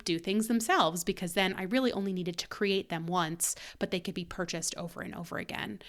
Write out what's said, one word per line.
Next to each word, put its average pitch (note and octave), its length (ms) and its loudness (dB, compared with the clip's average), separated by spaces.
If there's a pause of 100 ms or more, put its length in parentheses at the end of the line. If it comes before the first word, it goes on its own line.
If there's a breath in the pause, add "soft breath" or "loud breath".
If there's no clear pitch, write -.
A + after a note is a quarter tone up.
do E3+ 120 2
things G3+ 300 2
themselves, A3+ 560 4
because F#3 300 -2
then F#3+ 220 4
I F#3 80 -4
really A#3+ 280 2
only G3 220 0
needed F3+ 240 -2
to - 100 -6
create G3 420 0
them E3 180 -4
once, E3+ 500 0 (240 loud breath)
but G3 100 0
they F#3+ 80 2
could F3+ 160 -4
be F3+ 100 -4
purchased E3+ 520 -4
over - 240 -6
and F#3 120 -6
over - 260 -6
again. - 500 -6